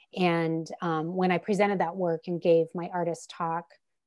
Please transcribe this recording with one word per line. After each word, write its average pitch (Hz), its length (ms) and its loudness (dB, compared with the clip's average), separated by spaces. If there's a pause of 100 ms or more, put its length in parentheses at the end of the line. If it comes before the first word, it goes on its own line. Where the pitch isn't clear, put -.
(160)
And, 165 520 0 (140)
um, 165 340 -2
when 185 160 2
I 175 60 2
presented 202 420 0
that 170 160 -2
work 170 320 -2
and 175 120 -2
gave 165 260 6 (100)
my 175 180 -6
artist 170 340 -4
talk, 170 360 -6 (420)